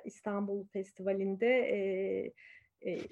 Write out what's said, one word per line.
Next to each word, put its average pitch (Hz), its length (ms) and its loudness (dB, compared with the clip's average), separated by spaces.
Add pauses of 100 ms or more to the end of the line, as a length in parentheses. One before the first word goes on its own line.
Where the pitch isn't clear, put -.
İstanbul 202 640 -2
Festivali'nde... 196 800 -2
e, 240 320 4 (1120)
e, - 80 -4 (140)